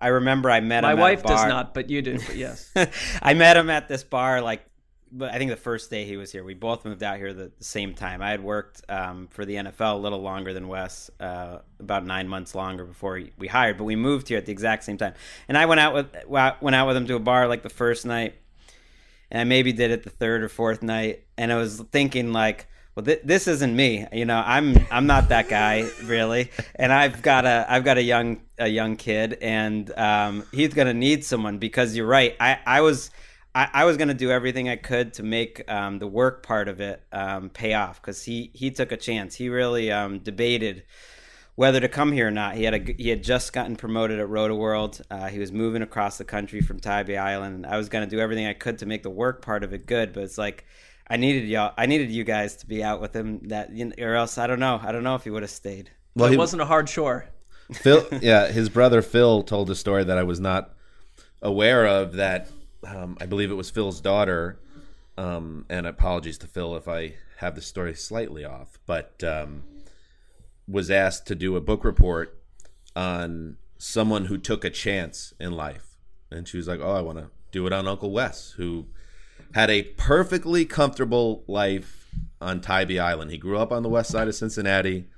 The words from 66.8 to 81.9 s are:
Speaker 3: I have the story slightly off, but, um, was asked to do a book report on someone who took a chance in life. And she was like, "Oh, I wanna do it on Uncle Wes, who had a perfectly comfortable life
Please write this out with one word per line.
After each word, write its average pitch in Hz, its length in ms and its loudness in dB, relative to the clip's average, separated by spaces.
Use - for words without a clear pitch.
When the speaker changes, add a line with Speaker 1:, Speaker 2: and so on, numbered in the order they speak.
Speaker 3:
I 82 280 -6
have 87 160 -6
the 80 60 -12
story 87 320 -8
slightly 78 520 -8
off, 67 420 -16
but, 82 340 -6
um, 76 420 -6
was 95 220 -4
asked 95 380 2
to 101 80 -6
do 92 220 -2
a 82 40 -2
book 107 220 -2
report 87 580 4
on 85 640 -6
someone 110 480 -2
who 95 120 -4
took 107 260 -4
a 90 60 -4
chance - 680 -6
in 90 140 -8
life. 76 460 -10
And 85 180 -12
she - 80 -12
was 85 120 -8
like, 85 120 -6
"Oh, 80 120 -4
I 98 100 -2
wanna 80 280 -10
do 92 160 -4
it 92 60 -2
on 95 140 -2
Uncle 98 240 -4
Wes, 110 400 -4
who 85 340 -8
had 110 160 4
a 104 140 4
perfectly 175 800 2
comfortable 120 800 0
life 98 640 -2